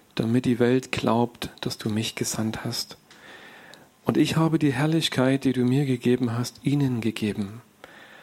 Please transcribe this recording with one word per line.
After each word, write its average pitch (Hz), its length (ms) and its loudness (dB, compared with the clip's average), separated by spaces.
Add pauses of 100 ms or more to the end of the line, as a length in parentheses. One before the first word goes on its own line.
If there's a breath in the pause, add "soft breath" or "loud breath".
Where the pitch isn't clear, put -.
(160 loud breath)
damit 117 300 2
die 120 140 2
Welt 123 340 2
glaubt, 117 560 0 (100)
dass - 180 -6
du - 120 -4
mich 107 260 -2
gesandt 110 480 -4
hast. - 320 -6 (1080 loud breath)
Und 117 100 2
ich 147 220 2
habe 160 220 2
die 151 120 2
Herrlichkeit, 135 720 0
die 135 80 2
du 123 140 0
mir 135 200 2
gegeben 123 520 0
hast, - 260 -6
ihnen 139 380 0
gegeben, 107 600 -4 (600 loud breath)